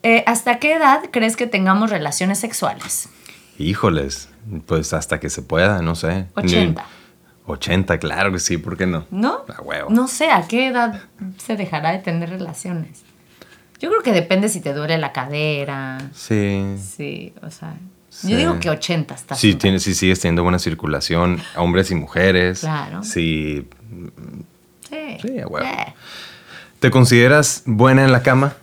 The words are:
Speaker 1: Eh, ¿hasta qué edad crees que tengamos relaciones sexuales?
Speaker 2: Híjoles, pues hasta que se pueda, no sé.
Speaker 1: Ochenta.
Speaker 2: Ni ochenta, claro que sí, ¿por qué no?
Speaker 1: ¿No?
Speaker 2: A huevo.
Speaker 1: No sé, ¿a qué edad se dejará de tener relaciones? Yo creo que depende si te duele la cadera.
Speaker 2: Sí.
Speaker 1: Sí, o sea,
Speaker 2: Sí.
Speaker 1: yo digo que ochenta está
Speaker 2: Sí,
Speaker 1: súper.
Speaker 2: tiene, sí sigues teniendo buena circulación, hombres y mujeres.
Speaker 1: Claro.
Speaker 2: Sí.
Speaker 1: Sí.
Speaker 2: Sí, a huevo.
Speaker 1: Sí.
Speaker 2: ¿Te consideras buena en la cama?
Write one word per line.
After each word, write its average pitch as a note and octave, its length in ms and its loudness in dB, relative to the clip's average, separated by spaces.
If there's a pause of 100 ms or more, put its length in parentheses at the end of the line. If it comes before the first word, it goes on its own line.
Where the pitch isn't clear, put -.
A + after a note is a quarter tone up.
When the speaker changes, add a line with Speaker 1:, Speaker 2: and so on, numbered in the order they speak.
Speaker 1:
Eh, A3+ 240 4
¿hasta A#3+ 320 0
qué D4+ 140 2
edad D4+ 260 4 (120)
crees A3 260 0
que A#3+ 100 -2
tengamos G3+ 440 2
relaciones F#3 480 -2
sexuales? - 680 -6 (500)
Speaker 2:
Híjoles, D#2 680 0 (380)
pues - 280 -2
hasta D#2+ 260 -2
que F2 100 -6
se - 120 -8
pueda, F2+ 400 2
no E2 140 0
sé. F2+ 400 -2
Speaker 1:
Ochenta. F2 480 2
Speaker 2:
Ni - 40 -16 (680)
ochenta, F2 460 0
claro F2 340 0
que F2+ 60 -2
sí, F2 180 -2
¿por D#2+ 180 -6
qué F#2 100 -2
no? E2+ 260 -2
Speaker 1:
¿No? D4 340 -2 (120)
Speaker 2:
A - 40 -16
huevo. - 280 -6
Speaker 1:
No A#3 200 2
sé, D#4 200 0
¿a F#3 180 4
qué B3+ 200 0
edad A#3+ 340 -2 (360)
se - 180 -6
dejará E3 360 -4
de F#3+ 80 -4
tener E3+ 300 -4
relaciones? F3 760 -10 (760)
Yo - 120 -6
creo A4 100 2
que B3+ 100 0
depende F#3+ 380 2
si F3+ 100 -4
te D3 140 -6
duele D3+ 240 -2
la D3 160 -2
cadera. C#3 840 -4 (160)
Speaker 2:
Sí. G2+ 480 -2 (200)
Speaker 1:
Sí, - 600 -12
o D#3+ 80 -14
sea, D#3+ 240 -14 (340)
Speaker 2:
Sí. - 220 -4
Speaker 1:
yo A3+ 60 4
digo E4 220 2
que E3+ 120 -2
ochenta D#3 420 -2
está - 220 -8
Speaker 2:
Sí, A2 160 6
Speaker 1:
súper. F2 100 0
Speaker 2:
tiene, F#2+ 180 4
sí F#2 140 0
sigues F#2 260 2
teniendo E2+ 220 2
buena F2+ 160 4
circulación, E2 840 0 (160)
hombres F2 360 2
y F#2 40 0
mujeres. F2+ 680 2
Speaker 1:
Claro. D3 420 -6
Speaker 2:
Sí. D#2 640 -2 (1200)
Speaker 1:
Sí. D4+ 320 -12
Speaker 2:
Sí, B3 180 -6
a - 80 -8
huevo. - 200 -6
Speaker 1:
Sí. - 260 -8 (840)
Speaker 2:
¿Te C3 100 4
consideras B2+ 800 6
buena C3 360 6
en C3+ 80 6
la B2 120 4
cama? C3+ 400 4